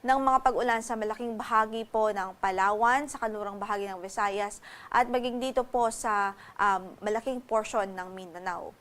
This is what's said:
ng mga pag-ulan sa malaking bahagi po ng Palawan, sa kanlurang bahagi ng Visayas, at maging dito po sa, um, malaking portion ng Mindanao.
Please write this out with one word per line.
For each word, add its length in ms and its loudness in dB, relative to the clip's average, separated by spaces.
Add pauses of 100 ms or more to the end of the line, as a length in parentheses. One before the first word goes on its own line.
ng 240 4
mga 160 6
pag-ulan 400 2
sa 160 -4
malaking 400 -4
bahagi 480 0
po 240 2
ng 320 -2
Palawan, 640 4
sa 160 -10
kanlurang 400 -4
bahagi 240 -4
ng 160 -8
Visayas, 640 -2 (240)
at 160 4
maging 320 0
dito 320 0
po 240 2
sa, 400 0 (240)
um, 480 0
malaking 400 -2
portion 480 0
ng 240 -8
Mindanao. 640 -8